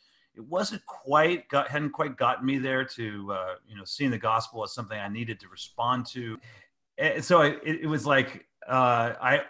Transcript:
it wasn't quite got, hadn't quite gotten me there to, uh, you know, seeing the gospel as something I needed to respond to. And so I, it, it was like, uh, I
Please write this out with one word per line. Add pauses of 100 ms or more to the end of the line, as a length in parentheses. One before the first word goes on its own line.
(340)
it
wasn't
quite
got,
hadn't
quite
gotten
me
there
to,
uh, (140)
you
know,
seeing
the
gospel
as
something
I
needed
to
respond
to. (600)
And
so
I, (160)
it,
it
was
like, (200)
uh,
I